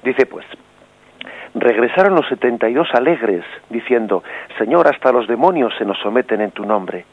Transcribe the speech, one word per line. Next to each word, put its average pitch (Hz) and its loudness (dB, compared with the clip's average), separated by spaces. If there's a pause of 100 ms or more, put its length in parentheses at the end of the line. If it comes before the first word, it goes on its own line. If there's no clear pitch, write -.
Dice, 127 2
pues, - -16 (1080)
regresaron 120 2
los 156 2
setenta 120 0
y 120 0
dos 160 0
alegres, 113 0 (260)
diciendo, 110 -2 (360)
"Señor, 151 2
hasta 135 2
los 120 2
demonios 131 0
se 113 -4
nos 98 -4
someten 110 -2
en 101 -2
tu 107 -10
nombre". 95 -4